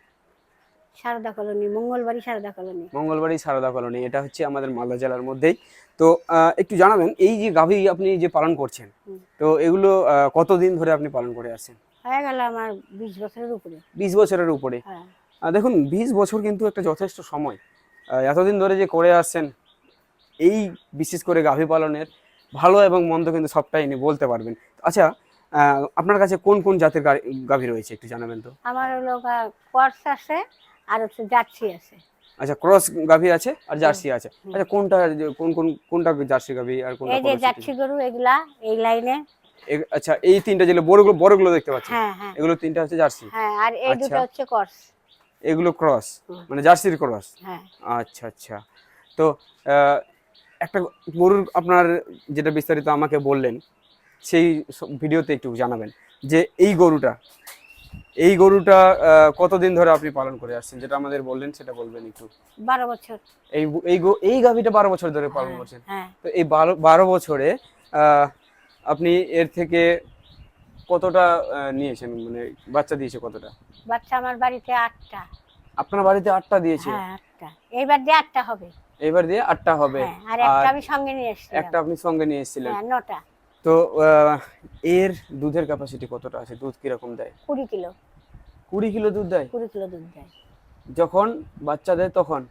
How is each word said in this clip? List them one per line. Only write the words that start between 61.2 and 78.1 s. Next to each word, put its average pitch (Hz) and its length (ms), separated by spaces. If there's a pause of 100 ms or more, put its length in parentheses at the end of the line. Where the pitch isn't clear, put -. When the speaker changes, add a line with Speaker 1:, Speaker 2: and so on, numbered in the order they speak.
Speaker 2:
বললেন 131 300
সেটা 131 200
বলবেন 117 340
একটু। 110 220 (300)
Speaker 1:
বারো 247 300
বছর। 226 300 (320)
Speaker 2:
এই 151 160
ব-, 151 180
এই 175 140
গো-, 190 240
এই 233 200
গাভীটা 233 280
বারো 202 200
বছর 175 200
ধরে 147 180
পালন 139 180
Speaker 1:
হ্যাঁ, 131 120
Speaker 2:
করছেন। 123 280
Speaker 1:
হ্যাঁ। 190 260 (100)
Speaker 2:
তো - 60
এই 175 160
বারো, 156 320
বারো 160 300
বছরে, 170 500 (360)
আহ, 147 360 (560)
আপনি 170 320
এর 165 380
থেকে 170 460 (880)
কতটা, 175 460
আহ, 143 360
নিয়েছেন, 123 540
মানে 120 260 (180)
বাচ্চা 139 280
দিয়েছে 123 260
কতটা? 107 260 (380)
Speaker 1:
বাচ্চা 233 300
আমার 254 200
বাড়িতে 247 360
আটটা। 233 540 (500)
Speaker 2:
আপনার 196 280
বাড়িতে 196 260
আটটা 190 300
দিয়েছে? 165 300
Speaker 1:
হ্যাঁ, 190 240
আটটা। - 360 (200)
এইবার 269 340
দিয়ে 311 120